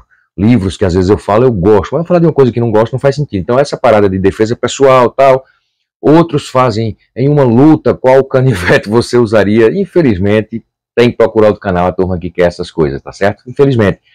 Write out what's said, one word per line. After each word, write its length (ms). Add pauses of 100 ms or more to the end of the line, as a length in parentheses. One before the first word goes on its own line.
(380)
livros 380
que 80
às 100
vezes 160
eu 80
falo 280
eu 80
gosto. 420
Mas 100
falar 140
de 60
uma 80
coisa 180
que 80
não 120
gosto 200
não 80
faz 160
sentido. 260
Então 160
essa 200
parada 320
de 100
defesa 380
pessoal, 520
tal, 360 (560)
outros 480
fazem 480 (180)
em 140
uma 140
luta 500
qual 320
canivete 640
você 280
usaria. 560
Infelizmente, 920 (300)
tem 160
que 60
procurar 300
outro 120
canal, 280
a 40
turma 260
que 140
quer 160
essas 240
coisas, 300
tá 100
certo? 360
Infelizmente. 520 (160)